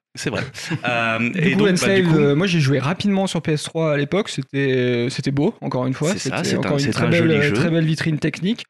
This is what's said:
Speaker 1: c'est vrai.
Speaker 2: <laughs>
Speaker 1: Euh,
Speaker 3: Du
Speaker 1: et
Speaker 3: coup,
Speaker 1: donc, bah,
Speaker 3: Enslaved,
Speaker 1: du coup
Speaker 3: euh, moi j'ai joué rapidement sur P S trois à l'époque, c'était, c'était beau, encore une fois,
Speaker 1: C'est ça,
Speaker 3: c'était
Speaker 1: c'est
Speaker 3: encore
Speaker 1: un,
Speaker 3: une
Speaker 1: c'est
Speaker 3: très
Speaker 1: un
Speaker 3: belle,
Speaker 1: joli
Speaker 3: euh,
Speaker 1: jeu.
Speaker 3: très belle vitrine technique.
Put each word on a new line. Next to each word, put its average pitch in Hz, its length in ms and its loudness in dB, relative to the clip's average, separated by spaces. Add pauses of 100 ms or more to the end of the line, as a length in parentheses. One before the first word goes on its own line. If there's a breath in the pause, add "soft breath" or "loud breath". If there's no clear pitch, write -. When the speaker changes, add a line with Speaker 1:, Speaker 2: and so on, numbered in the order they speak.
(140)
Speaker 1:
c'est - 160 -6
vrai. 107 140 -4 (200)
Speaker 2:
<laughs> - 240 -6
Speaker 1:
Euh, 113 300 0 (140)
Speaker 3:
Du 190 80 -4
Speaker 1:
et 160 140 2
Speaker 3:
coup, 196 60 2
Speaker 1:
donc, 208 80 4
bah, 185 60 4
Speaker 3:
Enslaved, 190 320 2
Speaker 1:
du 165 60 2
coup 160 80 4
Speaker 3:
euh, 143 160 4
moi 175 120 2
j'ai 170 120 0
joué 139 200 2
rapidement 190 480 0
sur 170 140 -4
P 160 120 -2
S 151 100 -4
trois 160 300 -2
à 143 40 0
l'époque, 170 320 -2
c'était, 127 800 0
c'était 135 220 -4
beau, 147 300 0
encore 131 260 -2
une 131 80 0
fois, 156 160 -2
Speaker 1:
C'est 185 180 -4
ça, 95 80 -4
Speaker 3:
c'était 147 120 -2
Speaker 1:
c'est - 80 0
Speaker 3:
encore - 160 -2
Speaker 1:
un, 143 40 2
Speaker 3:
une - 20 0
Speaker 1:
c'est 139 120 0
Speaker 3:
très - 140 0
Speaker 1:
un 165 40 2
Speaker 3:
belle, 170 140 4
Speaker 1:
joli 160 120 4
Speaker 3:
euh, 147 60 4
Speaker 1:
jeu. 147 120 2
Speaker 3:
très 151 180 2
belle 160 140 2
vitrine 156 340 0
technique. 175 500 -2